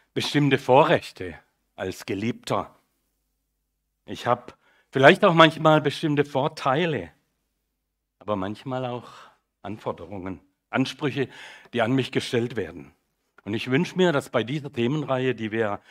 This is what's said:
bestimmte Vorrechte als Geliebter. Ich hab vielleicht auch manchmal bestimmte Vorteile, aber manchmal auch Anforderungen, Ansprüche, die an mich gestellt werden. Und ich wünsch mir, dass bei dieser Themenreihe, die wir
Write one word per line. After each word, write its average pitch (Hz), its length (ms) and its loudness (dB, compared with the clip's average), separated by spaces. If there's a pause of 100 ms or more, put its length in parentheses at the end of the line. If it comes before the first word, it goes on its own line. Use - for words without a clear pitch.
(120)
bestimmte 139 440 2
Vorrechte 127 800 2 (360)
als 95 320 -8
Geliebter. 104 680 -6 (1300)
Ich - 200 -12
hab - 320 -2 (320)
vielleicht 147 340 6
auch 190 120 6
manchmal 160 460 6
bestimmte 147 440 0
Vorteile, 143 880 -2 (1040)
aber 104 180 -4
manchmal 107 500 -6
auch 120 220 -10 (540)
Anforderungen, 95 800 -10 (300)
Ansprüche, 127 600 -4 (440)
die 117 80 0
an 113 120 2
mich 131 180 0
gestellt 123 440 -2
werden. 82 380 -10 (500)
Und 101 100 -8
ich 117 180 -6
wünsch 156 240 0
mir, 180 160 2
dass 139 180 -2
bei 120 140 -2
dieser 143 280 -8
Themenreihe, 131 640 -2
die 110 180 -8
wir 107 400 -4